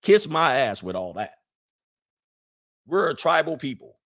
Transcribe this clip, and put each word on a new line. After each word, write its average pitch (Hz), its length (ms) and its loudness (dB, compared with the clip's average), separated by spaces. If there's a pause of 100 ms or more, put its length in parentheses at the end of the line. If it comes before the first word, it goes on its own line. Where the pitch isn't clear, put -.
Kiss 208 240 4
my 156 280 2
ass 123 280 0
with 92 140 -6
all 90 180 -8
that. 104 200 -8 (1500)
We're 165 240 0
a - 40 -4
tribal 160 420 0
people. - 500 -10